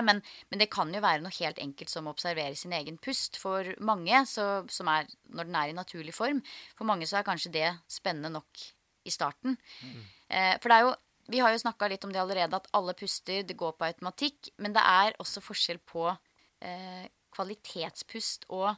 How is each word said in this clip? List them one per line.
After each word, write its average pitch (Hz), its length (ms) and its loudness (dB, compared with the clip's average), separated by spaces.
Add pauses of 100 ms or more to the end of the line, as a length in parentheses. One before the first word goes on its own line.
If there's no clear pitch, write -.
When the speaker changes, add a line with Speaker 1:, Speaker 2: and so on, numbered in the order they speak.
Speaker 1:
men, 202 140 6 (280)
men 196 120 2
det 208 100 2
kan 165 220 0
jo 208 100 -4
være 165 200 4
noe 185 120 -8
helt 151 260 -4
enkelt 139 300 -8
som 156 160 -6
å 151 80 -6
observere 156 420 -4
sin 175 160 -8
egen 160 240 -6
pust. - 440 -4
For 190 380 -2
mange, 214 460 4
så, 202 240 -2 (220)
som 180 200 -2
er, 156 180 2 (180)
når 165 220 -8
den 170 120 -2
er 147 100 -2
i 170 60 -10
naturlig 170 380 -10
form, 262 260 0 (340)
for 220 140 -4
mange 170 200 0
så 202 100 2
er 208 80 0
kanskje 175 260 -2
det 160 160 2 (180)
spennende 160 440 -4
nok - 340 -12 (400)
i 175 80 -4
starten. 247 440 -2 (200)
Speaker 2:
Mm. 127 260 -14 (240)
Speaker 1:
Eh, 185 300 2
for - 140 2
det 226 60 12
er 233 100 10
jo, 262 60 4 (360)
vi 247 100 0
har 226 140 8
jo 226 80 0
snakket 208 320 0
litt 196 120 -6
om 196 80 -6
det 190 80 0
allerede, 185 380 0
at - 140 -20
alle 180 200 2
puster, 190 520 -4
det 180 120 -8
går 160 200 -2
på 165 100 0
automatikk, 185 680 -6
men 208 200 -6
det 220 80 8
er 190 360 8
også 185 220 -6
forskjell - 380 -4
på, 165 280 -4 (540)
eh, 185 440 -10 (240)
kvalitetspust - 1160 -6
og 190 300 -2